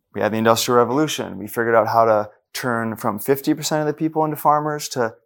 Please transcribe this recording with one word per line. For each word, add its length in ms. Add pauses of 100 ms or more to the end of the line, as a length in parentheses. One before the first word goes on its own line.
(140)
we 80
had 100
the 60
Industrial 420
Revolution. 580
We 100
figured 280
out 120
how 180
to 260 (220)
turn 420
from 240
fifty 340
percent 280
of 60
the 60
people 320
into 100
farmers 540
to 260 (100)